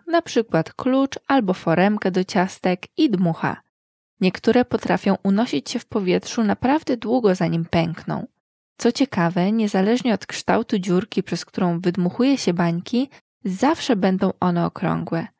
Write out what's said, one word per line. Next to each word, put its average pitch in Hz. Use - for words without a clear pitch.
na 330
przykład 190
klucz 269
albo 226
foremkę 185
do 185
ciastek 185
i 311
dmucha. 175
Niektóre 220
potrafią -
unosić 233
się 240
w -
powietrzu 185
naprawdę 247
długo, 220
zanim 165
pękną. 165
Co 233
ciekawe, 180
niezależnie 220
od -
kształtu 202
dziurki, 185
przez -
którą 175
wydmuchuje 180
się 180
bańki, 175
zawsze 247
będą 190
one 175
okrągłe. 165